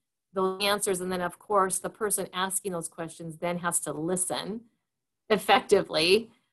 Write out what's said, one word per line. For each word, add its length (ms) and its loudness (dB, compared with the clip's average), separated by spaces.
the 280 -2
answers. 400 0
And 120 -4
then, 80 -4
of 180 -6
course, 400 2
the 120 -6
person 420 -4
asking 400 -4
those 160 -6
questions 500 -12
then 200 -4
has 220 -2
to 120 -6
listen 680 -4
effectively 1000 4